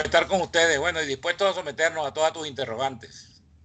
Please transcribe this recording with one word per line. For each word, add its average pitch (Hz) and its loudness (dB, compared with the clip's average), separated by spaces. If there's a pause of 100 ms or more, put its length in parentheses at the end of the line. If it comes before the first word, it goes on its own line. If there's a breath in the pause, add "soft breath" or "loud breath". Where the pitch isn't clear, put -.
estar 156 2
con 185 2
ustedes, 165 2
bueno, 160 0
y 151 -2
dispuestos 170 0
a - 2
someternos 160 -2
a 135 -8
todas 156 2
tus 160 -8
interrogantes. 127 -8 (220)